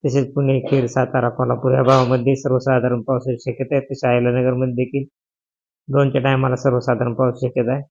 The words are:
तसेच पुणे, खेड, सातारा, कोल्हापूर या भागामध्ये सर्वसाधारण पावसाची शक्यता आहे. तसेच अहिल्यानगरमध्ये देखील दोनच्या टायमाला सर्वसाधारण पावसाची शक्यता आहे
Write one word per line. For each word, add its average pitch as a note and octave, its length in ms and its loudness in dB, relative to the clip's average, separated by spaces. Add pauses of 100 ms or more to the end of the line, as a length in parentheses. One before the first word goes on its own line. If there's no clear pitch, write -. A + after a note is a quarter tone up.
तसेच C3+ 280 0
पुणे, C3+ 260 0
खेड, B2+ 260 0
सातारा, B2 440 0
कोल्हापूर B2 420 -2
या C3 120 2
भागामध्ये B2+ 520 4
सर्वसाधारण B2+ 640 0
पावसाची B2+ 500 -4
शक्यता C3 240 -4
आहे. C3+ 100 0
तसेच C3+ 200 -8
अहिल्यानगरमध्ये B2 680 0
देखील B2+ 320 -4 (840)
दोनच्या C#3 340 2
टायमाला C3 340 2
सर्वसाधारण B2 580 0
पावसाची B2+ 340 -2
शक्यता B2 260 -2
आहे C#3+ 180 -4